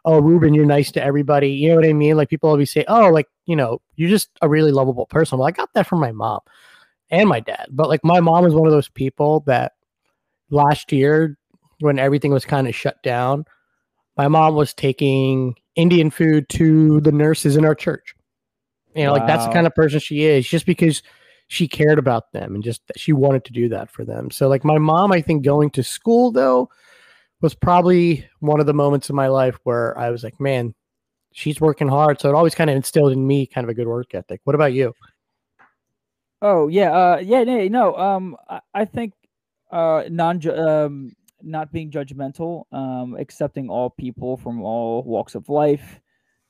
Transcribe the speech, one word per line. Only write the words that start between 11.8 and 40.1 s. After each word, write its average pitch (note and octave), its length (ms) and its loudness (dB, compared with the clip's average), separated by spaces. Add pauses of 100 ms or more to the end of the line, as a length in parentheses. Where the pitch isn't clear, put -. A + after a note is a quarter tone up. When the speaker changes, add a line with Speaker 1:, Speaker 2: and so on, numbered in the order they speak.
Speaker 1:
when D3 180 0
everything C#3 340 0
was C3+ 120 0
kinda C3+ 280 -2
shut - 300 -8
down, B2+ 420 -2 (720)
my C#3+ 120 0
mom D#3 260 4
was D3+ 200 0
taking C3+ 800 -2 (220)
Indian E3 340 4
food D#3 400 0
to D#3 500 4
the D3+ 120 2
nurses D3 440 0
in D3+ 80 4
our D#3 100 4
church. - 400 -8 (800)
You D3+ 100 -2
know, C#3+ 80 2
like, C#3 140 2
that's E3 180 2
the A#2 40 -4
Speaker 2:
Wow. A#2 60 -4
Speaker 1:
kind E3+ 120 2
of D#3+ 80 -2
person D#3 260 2
she D3+ 240 -4
is, C#3+ 220 2
just - 200 -4
because E3 360 0 (460)
she - 200 -4
cared D3+ 300 2
about B2 340 -2
them G2+ 220 -10
and G#2 100 -8
just A2+ 240 -10
that - 100 -14
she - 140 -2
wanted C3+ 340 2
to B2+ 60 -20
do A#2 180 -2
that - 200 -10
for - 140 -14
them. - 260 -12
So, - 180 0
like, C3+ 160 0
my D3+ 140 2
mom, E3 340 2
I F3+ 100 2
think D3+ 220 -2
going C#3+ 260 2
to C3+ 120 -4
school, A#3+ 480 0
though, B3+ 380 0 (720)
was D#3+ 140 -2
probably F3 720 2 (140)
one D3+ 200 0
of D3 60 2
the C#3+ 80 0
moments C#3+ 360 0
in C#3 60 -4
my C3+ 120 0
life C3 360 0
where A#2+ 340 -2
I A#2+ 120 -4
was A#2+ 140 -10
like, G#2+ 160 -16
"Man, C3 340 -4 (580)
she's - 280 -8
working D3+ 280 0
hard." C#3+ 320 2
So D3 100 0
it C#3+ 40 2
always D#3+ 200 2
kinda D#3 200 0
instilled C#3 380 0
in C3 140 -2
me C#3 200 0
kind B2+ 180 -8
of A#2 60 -10
a A2+ 40 -6
good A#2 140 -6
work A#2+ 260 -8
ethic. F2+ 300 -12
What C#3 100 -2
about D3 200 0
you? B2+ 200 -2 (1500)
Speaker 2:
Oh, F3+ 280 2
yeah, F3 240 0
uh, F3+ 260 4
yeah, A3+ 260 0
no, A3+ 240 -2
no, A3 280 0
um, F#3 400 -4 (120)
I, - 120 -14 (140)
I G3+ 100 -4
think, A3+ 280 -10 (580)
uh, D#3+ 380 -2
non-ju-, E3 480 -4